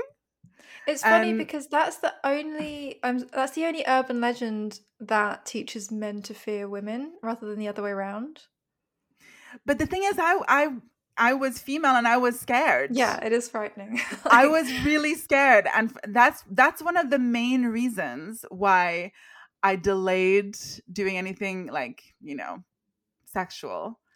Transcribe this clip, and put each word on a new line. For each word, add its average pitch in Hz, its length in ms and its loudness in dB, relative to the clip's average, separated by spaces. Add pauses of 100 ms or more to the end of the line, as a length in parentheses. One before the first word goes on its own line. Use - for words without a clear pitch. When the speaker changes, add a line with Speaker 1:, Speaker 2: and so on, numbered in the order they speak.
(840)
Speaker 1:
It's - 180 -2
funny 220 260 6
Speaker 2:
And 220 80 0
Speaker 1:
because 294 320 -8
that's 302 300 0
the - 140 -2 (120)
only, 302 760 -4
um, 254 180 -2 (120)
that's 269 220 -2
the 320 120 -2
only 320 220 -2
urban 262 320 2
legend 226 640 -4 (180)
that 208 460 -2
teaches - 440 -10
men 214 340 -8
to 214 100 -14
fear 208 340 -8
women 220 460 -8 (100)
rather 226 240 -6
than 208 120 -8
the 208 100 -6
other 208 120 -8
way 202 100 -4
around. 202 500 -8 (1200)
Speaker 2:
But 285 140 2
the 311 60 0
thing 381 180 -2
is, 392 160 0
I, 339 180 4 (120)
I, 285 180 4 (480)
I 233 180 4
was 262 260 -2
female 285 360 0
and 233 140 4
I 240 80 6
was 247 200 2
scared. 262 560 2
Speaker 1:
Yeah, 233 320 0
it 220 60 0
is 233 160 0
frightening. 220 540 -8 (120)
<laughs> - 120 -8
Speaker 2:
I 240 180 10
Speaker 1:
Like 294 80 6
Speaker 2:
was 262 320 0
really 302 320 2
scared. 269 580 4
And 226 180 0
f-, - 200 -14
that's, 247 400 4
that's 269 320 2
one 349 140 0
of 320 120 0
the 269 100 2
main 247 480 0
reasons 214 840 -4
why 180 640 2 (500)
I 190 140 4
delayed 190 800 2 (340)
doing 190 260 -4
anything, 185 500 -6
like, 127 520 -10
you 143 160 -14
know, 120 300 -12 (640)
sexual 175 680 -8 (180)